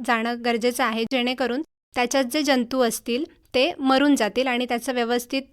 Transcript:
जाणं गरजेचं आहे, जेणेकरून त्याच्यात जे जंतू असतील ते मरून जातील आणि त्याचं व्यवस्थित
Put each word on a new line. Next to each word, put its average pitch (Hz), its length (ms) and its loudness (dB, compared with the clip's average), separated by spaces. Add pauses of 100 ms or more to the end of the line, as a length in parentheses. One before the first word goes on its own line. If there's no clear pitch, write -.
जाणं 233 380 0
गरजेचं 240 400 0
आहे, 226 200 -2
जेणेकरून 247 580 -2 (320)
त्याच्यात 254 300 2
जे 302 180 -2
जंतू 262 380 0
असतील 240 440 -2 (300)
ते 277 240 2
मरून 269 380 4
जातील 240 300 0
आणि 247 180 0
त्याचं 240 280 -4
व्यवस्थित 247 500 -2 (100)